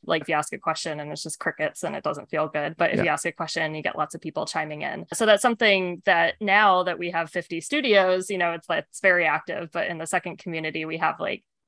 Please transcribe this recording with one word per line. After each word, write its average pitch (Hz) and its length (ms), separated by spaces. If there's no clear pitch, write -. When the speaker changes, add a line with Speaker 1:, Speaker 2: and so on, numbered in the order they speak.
Speaker 1:
like, 165 160
if 143 80
you 160 60
ask 147 180
a 160 60
question 156 400
and 147 120
it's 151 120
just - 160
crickets - 440
and 147 120
it 143 80
doesn't 147 260
feel 156 180
good. 151 300
But - 140
if - 60
Speaker 2:
Yeah. - 80
Speaker 1:
you 165 40
ask - 160
a 170 60
question, 160 420
you 156 80
get - 160
lots 151 160
of 165 80
people 156 240
chiming 151 380
in. 156 300
So 226 120
that's 208 160
something 196 640
that 170 340
now 196 440
that 180 160
we 175 100
have 170 220
fifty 170 280
studios, 190 680
you 196 80
know, 170 140
it's, 165 180
it's 156 320
very 180 240
active. 160 480
But 170 140
in 170 100
the 160 80
second 175 320
community, 160 480
we 160 140
have, 160 200
like, - 240